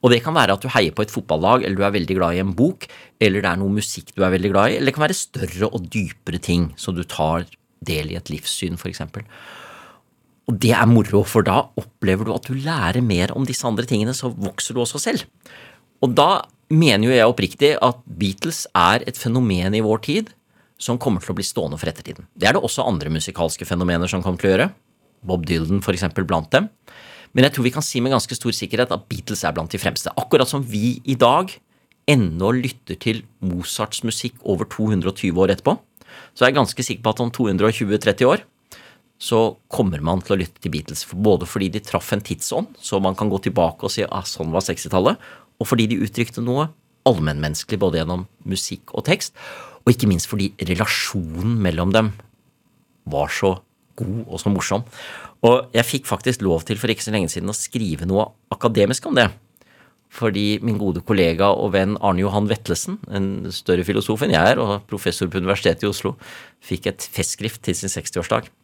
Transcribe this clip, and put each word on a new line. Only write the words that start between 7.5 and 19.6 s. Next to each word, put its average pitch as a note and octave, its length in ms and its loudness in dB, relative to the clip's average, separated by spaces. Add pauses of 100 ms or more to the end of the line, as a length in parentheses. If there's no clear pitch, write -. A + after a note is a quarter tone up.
del D2+ 320 -4
i F2 80 -8
et - 100 -16
livssyn, - 480 -6
for F2+ 140 -8
eksempel. - 320 -10 (1200)
Og A#2+ 160 0
det A2+ 80 4
er A2+ 160 4
moro, G#2 400 6
for A2 160 2
da C3+ 140 2 (180)
opplever F#2+ 480 -2
du A2 80 -4
at - 160 -6
du B2+ 80 -6
lærer C3 480 0
mer F#2+ 320 2
om C3+ 80 -2
disse B2 240 -4
andre G#2 160 -2
tingene, A2+ 320 0
så B2+ 160 -4
vokser - 460 -6
du - 20 -2
også A#2+ 220 -2
selv. - 240 -2 (760)
Og B2 160 2
da E3 300 4 (260)
mener B2+ 380 6
jo - 80 4
jeg A2+ 100 8
oppriktig A#2+ 460 2 (100)
at B2 240 2
Beatles F#2+ 540 -4 (100)
er F#2 380 4
et - 100 -10
fenomen G#2+ 560 0